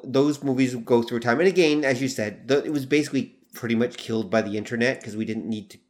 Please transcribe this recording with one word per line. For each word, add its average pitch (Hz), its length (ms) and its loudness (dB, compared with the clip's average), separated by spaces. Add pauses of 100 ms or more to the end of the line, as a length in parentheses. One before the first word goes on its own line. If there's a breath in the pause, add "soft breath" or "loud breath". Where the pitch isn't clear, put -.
those 143 380 2
movies 131 320 2
go 117 280 2
through 117 180 -4
time. 120 200 0
And 190 80 4
again, 156 340 4
as 135 200 0
you 131 60 0
said, 104 380 -6
th-, 135 200 2
it 156 60 -4
was 139 120 -4
basically 139 520 0 (180)
pretty 117 200 -2
much 117 220 0
killed 110 340 -4
by 110 120 2
the 101 160 -6
internet 120 440 -2
'cause 107 140 -12
we 110 80 -4
didn't 107 240 -6
need 107 220 -8
to - 80 -20 (120)